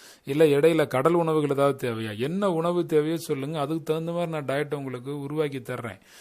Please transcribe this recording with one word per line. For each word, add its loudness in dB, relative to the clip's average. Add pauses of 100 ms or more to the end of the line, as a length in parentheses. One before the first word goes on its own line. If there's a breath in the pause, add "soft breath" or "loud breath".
(240 loud breath)
இல்ல 4
இடையில 6
கடல் 4
உணவுகள் 2
ஏதாவது 2
தேவையா, -6
என்ன -2
உணவு 0
தேவையோ 2
சொல்லுங்க. -6
அதுக்கு -4
தகுந்த -4
மாதிரி -4
நான் -6
டயட் -4
உங்களுக்கு -8
உருவாக்கி -4
தர்றேன். -10 (220 loud breath)